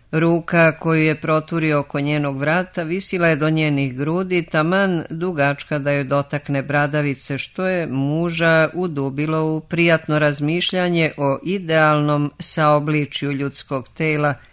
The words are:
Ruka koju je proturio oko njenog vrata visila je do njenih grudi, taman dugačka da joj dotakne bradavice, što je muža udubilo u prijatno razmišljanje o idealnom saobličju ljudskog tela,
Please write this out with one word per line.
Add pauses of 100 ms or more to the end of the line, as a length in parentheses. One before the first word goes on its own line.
(120)
Ruka
koju
je
proturio
oko
njenog
vrata
visila
je
do
njenih
grudi,
taman
dugačka
da
joj
dotakne
bradavice,
što
je
muža
udubilo
u
prijatno
razmišljanje
o
idealnom
saobličju
ljudskog
tela, (180)